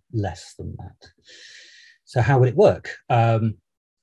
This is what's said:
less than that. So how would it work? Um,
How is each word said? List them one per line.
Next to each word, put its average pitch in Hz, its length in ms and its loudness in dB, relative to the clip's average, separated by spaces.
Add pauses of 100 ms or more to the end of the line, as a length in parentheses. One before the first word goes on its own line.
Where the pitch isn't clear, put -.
(120)
less 101 420 -8
than 87 220 -14
that. - 340 -18 (920)
So - 160 -4
how 127 180 2
would 123 100 4
it 120 80 -4
work? 147 400 2 (120)
Um, 113 460 2 (480)